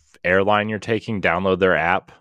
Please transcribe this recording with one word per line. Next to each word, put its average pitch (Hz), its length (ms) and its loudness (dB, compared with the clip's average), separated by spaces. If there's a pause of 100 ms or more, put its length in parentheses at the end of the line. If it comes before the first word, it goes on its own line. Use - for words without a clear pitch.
(220)
airline 98 460 2
you're 110 100 -6
taking, 107 420 -6
download 92 380 0
their 92 180 2
app 87 440 -2